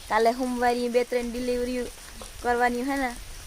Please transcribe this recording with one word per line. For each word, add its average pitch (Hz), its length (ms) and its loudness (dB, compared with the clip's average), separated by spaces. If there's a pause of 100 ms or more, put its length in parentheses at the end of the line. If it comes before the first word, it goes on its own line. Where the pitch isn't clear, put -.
કાલે 226 220 4
સોમવારે 247 580 2
બે 240 140 4
ત્રણ 240 280 -2
ડિલિવરી 247 520 -2 (580)
કરવાની 240 400 2
હે 277 140 0
ને, 269 140 0 (380)